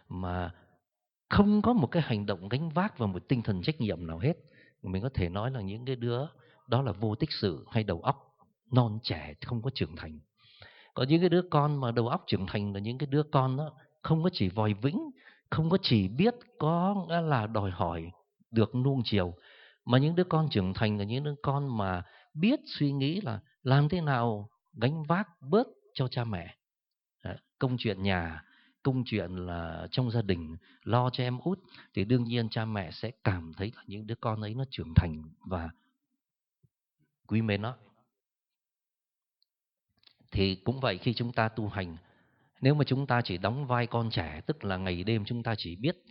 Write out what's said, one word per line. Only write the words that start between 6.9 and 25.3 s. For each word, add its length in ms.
vô 240
tích 160
sự 400
hay 120
đầu 180
óc 360
non 320
trẻ, 380
không 200
có 80
trưởng 260
thành. 240
Có 100
những 160
cái 100
đứa 120
con 400
mà 100
đầu 160
óc 200
trưởng 200
thành 260
là 60
những 180
cái 100
đứa 160
con 340
đó 160
không 220
có 100
chỉ 160
vòi 240
vĩnh, 380
không 200
có 120
chỉ 260
biết 280
có 460
là 240
đòi 240
hỏi 400
được 240
nuông 300
chiều, 280
mà 120
những 180
đứa 80
con 260
trưởng 240
thành 240
là 60
những 200
đứa 180
con 360
mà 260
biết 320
suy 260
nghĩ 300
là 180
làm 260
thế 120
nào 480
gánh 300
vác 260